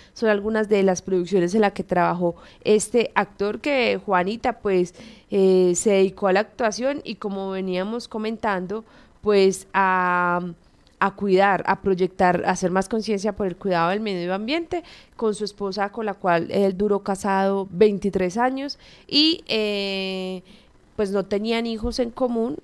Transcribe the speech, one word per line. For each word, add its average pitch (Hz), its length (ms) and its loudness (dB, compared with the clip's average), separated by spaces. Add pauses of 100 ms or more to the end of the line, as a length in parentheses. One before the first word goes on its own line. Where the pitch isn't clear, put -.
(140)
son 220 160 0
algunas 214 380 0
de 202 160 4
las 185 180 2
producciones 180 540 0
en 220 60 4
las 202 100 4
que 196 120 -6
trabajó 175 520 0 (260)
este 220 540 2
actor 208 460 -2
que, 233 440 0
Juanita, 208 540 0
pues, 180 340 0 (360)
eh, 185 460 4
se 214 160 0
dedicó 190 360 2
a 185 60 4
la 202 80 4
actuación 247 640 -4
y, 196 100 -10
como 196 360 -8
veníamos 190 580 -4
comentando, 214 760 -4 (380)
pues, 196 520 2
a, 180 680 0 (580)
a 196 160 0
cuidar, 196 520 2
a 190 140 0
proyectar, 180 640 0
a 185 60 2
hacer 180 180 -2
más 190 200 0
conciencia 214 440 -2
por 196 140 -4
el 175 80 -6
cuidado 175 360 0
del 208 100 -2
medio 185 320 -4
ambiente, 320 500 -4 (320)
con 214 200 -2
su 214 100 -6
esposa, 202 480 -6
con 226 120 -6
la 196 100 -4
cual 170 360 0
él 190 260 0
duró 202 240 0
casado 196 720 0
veintitrés 190 640 2
años, 262 420 -2 (300)
y, - 400 2
eh, 190 960 -4 (540)
pues, 202 140 -2
no 196 120 0
tenían 226 420 -2
hijos 226 340 -4
en 233 120 -2
común. 240 520 -2